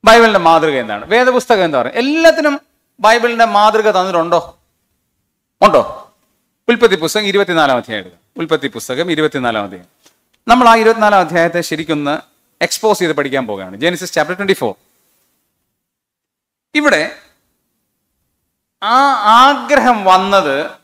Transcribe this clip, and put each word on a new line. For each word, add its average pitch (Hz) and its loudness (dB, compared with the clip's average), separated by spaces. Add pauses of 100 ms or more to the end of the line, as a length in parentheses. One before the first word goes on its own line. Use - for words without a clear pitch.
ബൈബിളിൻ്റെ 226 4
മാതൃക 165 0
എന്താണ്? 110 -8
വേദപുസ്തകം 247 0
എന്താ 143 -2
പറയുക? 123 -6
എല്ലാത്തിനും 302 0 (400)
ബൈബിളിൻ്റെ 233 2
മാതൃക 214 2
തന്നിട്ടുണ്ടോ? 175 -2 (1040)
ഉണ്ടോ? - 0 (560)
ഉൽപ്പത്തി 226 2
പുസ്തകം 165 -4
ഇരുപത്തിനാലാം 180 0
അധ്യായം 113 -6
എടുക്കുക. 92 -20 (100)
ഉൽപ്പത്തി 156 -4
പുസ്തകം 127 -8
ഇരുപത്തിനാലാം 135 -4
അധ്യായം. 92 -16 (600)
നമ്മൾ 240 4
ആ 226 8
ഇരുപത്തിനാലാം 214 2
അധ്യായത്തെ 170 -2
ശരിക്കൊന്ന് 151 -6 (460)
എക്സ്പോസ് 202 -2
ചെയ്ത് 165 -2
പഠിക്കാൻ 139 -4
പോവുകയാണ്. 98 -12
Genesis 170 -6
chapter 160 -2
twenty-four. 185 -4 (2000)
ഇവിടെ - 0 (1700)
ആ 220 0 (460)
ആഗ്രഹം 254 2
വന്നത് 185 2 (140)